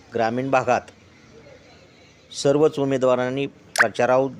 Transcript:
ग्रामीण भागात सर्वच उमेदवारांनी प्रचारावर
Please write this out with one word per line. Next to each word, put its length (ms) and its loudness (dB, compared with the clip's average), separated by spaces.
ग्रामीण 340 -2
भागात 320 0
सर्वच 460 2
उमेदवारांनी 680 0
प्रचारावर 920 0